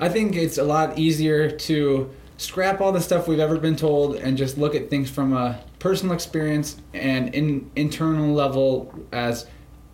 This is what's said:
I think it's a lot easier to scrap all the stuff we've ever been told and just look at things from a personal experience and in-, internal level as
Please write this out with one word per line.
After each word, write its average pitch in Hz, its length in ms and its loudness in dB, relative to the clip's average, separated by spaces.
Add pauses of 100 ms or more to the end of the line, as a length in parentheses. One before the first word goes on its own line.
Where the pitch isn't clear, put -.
I 175 80 2
think 208 260 2
it's 165 220 0
a 139 80 2
lot 156 340 2
easier 156 500 2
to 143 600 0 (260)
scrap 190 440 -2
all 196 100 4
the 180 80 2
stuff 170 300 0
we've 156 100 2
ever 156 180 2
been 156 200 0
told 143 400 2
and 131 200 0
just 135 200 -2
look 147 180 0
at 131 140 -4
things 139 200 0
from 135 220 0
a 123 300 0 (180)
personal 180 340 0
experience 151 600 -2 (180)
and 131 400 -2
in-, 143 440 -2
internal 151 560 0
level 135 600 0 (200)
as 120 320 -4 (480)